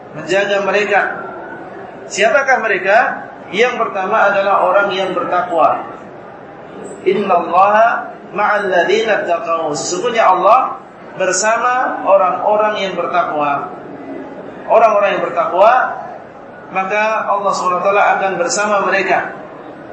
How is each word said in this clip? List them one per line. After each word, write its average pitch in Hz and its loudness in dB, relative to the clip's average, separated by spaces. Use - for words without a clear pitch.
menjaga 196 -2
mereka. 202 0
Siapakah 262 2
mereka? 196 2
Yang 226 0
pertama 202 0
adalah 196 2
orang 190 2
yang 185 -2
bertakwa. 170 0
"Innallaha 196 2
ma'al 196 0
ladzina 185 2
taqaw." 165 -2
Sesungguhnya 220 0
Allah 196 4
bersama 220 0
orang-orang 202 4
yang 185 -2
bertakwa. 165 -2
Orang-orang 202 4
yang - -2
bertakwa, 170 4
maka 208 0
Allah 202 0
subhanahu 180 -2
wa - -2
taala 196 4
akan 196 -2
bersama 202 0
mereka. 185 0